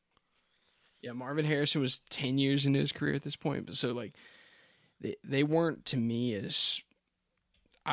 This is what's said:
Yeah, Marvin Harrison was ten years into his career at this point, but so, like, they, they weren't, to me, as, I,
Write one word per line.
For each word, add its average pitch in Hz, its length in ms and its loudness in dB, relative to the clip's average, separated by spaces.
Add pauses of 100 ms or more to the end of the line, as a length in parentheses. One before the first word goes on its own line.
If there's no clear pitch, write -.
(1040)
Yeah, 120 100 -10
Marvin 135 320 -2
Harrison 151 380 2
was - 180 0 (100)
ten 131 280 0
years 139 280 4
into 139 140 6
his 143 120 0
career 147 220 -2
at 139 80 -4
this 147 140 -8
point, 135 300 -4
but 127 100 -6
so, 123 160 0
like, 117 220 -8 (880)
they, - 220 -6
they 135 200 0
weren't, 156 440 0
to 135 100 -2
me, 117 380 0
as, - 460 -2 (1040)
I, 147 80 0